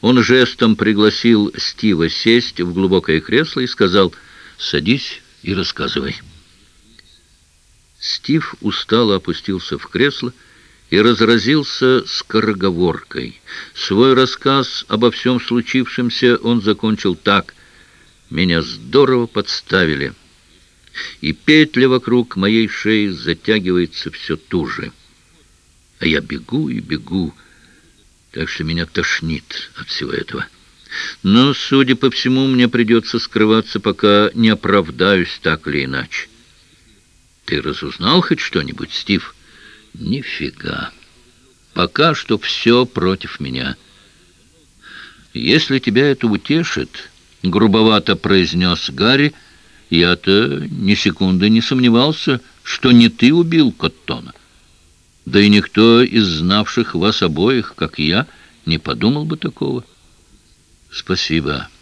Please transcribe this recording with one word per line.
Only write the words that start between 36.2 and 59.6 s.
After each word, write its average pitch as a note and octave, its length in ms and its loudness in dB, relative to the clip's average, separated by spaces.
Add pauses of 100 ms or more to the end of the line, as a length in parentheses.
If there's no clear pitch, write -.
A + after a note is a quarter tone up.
Ты D2 160 -4
разузнал D#2+ 600 -2
хоть - 180 -2
что-нибудь, - 520 -6
Стив? - 440 -4 (580)
Нифига. - 960 -8 (840)
Пока C#3+ 420 0
что A2+ 220 -4
все A#2+ 480 2
против - 540 -4
меня. C2 380 -8 (1600)
«Если C3+ 460 0
тебя C3 320 2
это B2+ 160 0
утешит», - 800 -4 (340)
грубовато G#2+ 720 4
произнес F2+ 760 0
Гарри, C3 440 0 (560)
«я-то G2 800 2
ни F#2+ 260 0
секунды F#2+ 540 0
не A2+ 120 4
сомневался, B2+ 800 0 (220)
что - 280 0
не A#2 180 8
ты A#2 240 4
убил E3 380 2
Коттона. - 600 -8 (920)
Да - 140 4
и G#2 100 6
никто A2 520 4
из A2 240 2
знавших F#2+ 720 -2
вас F#2+ 260 0
обоих, A2 540 0
как - 240 -6
я, F2 280 -2 (380)
не D#2+ 120 0
подумал A#2 480 -2
бы D#3 120 -6
такого». C#3 480 -6 (1040)